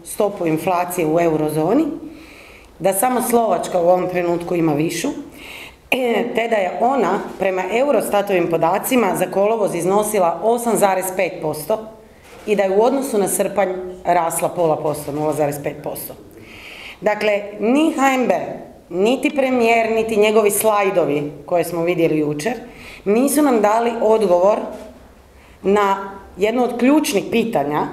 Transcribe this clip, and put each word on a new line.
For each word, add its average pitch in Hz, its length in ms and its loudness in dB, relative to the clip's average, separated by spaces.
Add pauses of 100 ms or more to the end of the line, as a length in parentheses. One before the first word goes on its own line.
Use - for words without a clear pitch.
stopu 202 420 -4
inflacije 175 600 0
u 160 120 2
eurozoni, 160 640 2 (920)
da 190 140 0
samo 254 280 0
Slovačka 226 600 0
u 170 60 2
ovom 180 220 4
trenutku 175 460 -2
ima 160 180 2
višu, 156 340 -2 (840)
e, 233 320 0 (120)
te 226 120 -2
da 220 80 0
je 185 260 -2
ona 220 380 0 (200)
prema 185 320 -2
Eurostatovim 202 800 0
podacima 180 680 0
za 180 160 0
kolovoz 202 440 0
iznosila 185 680 2
osam 233 340 2
zarez 185 280 2 (100)
pet 175 260 -2
posto 160 380 -4 (680)
i 208 100 0
da 208 80 2
je 190 140 2
u 214 60 6
odnosu 254 340 0
na 190 100 2
srpanj 190 420 0 (360)
rasla 170 440 0
pola 160 280 2
posto, 151 340 -4
nula 151 220 -2
zarez 147 300 0
pet - 200 -8
posto. 139 300 -10 (880)
Dakle, 208 400 0 (180)
ni 277 380 2
H 262 160 2
N 254 140 0
B, 185 80 4 (540)
niti 226 400 2
premijer, 233 640 2
niti 220 260 0
njegovi 214 340 4
slajdovi 170 800 2 (140)
koje 175 180 0
smo 170 200 -4
vidjeli 165 360 2
jučer 151 340 -2 (520)
nisu 254 360 2
nam 254 200 4
dali 226 300 2 (100)
odgovor 208 560 4 (1040)
na 196 500 2 (260)
jedno 220 260 0
od 240 160 -2
ključnih 247 520 2
pitanja 165 600 0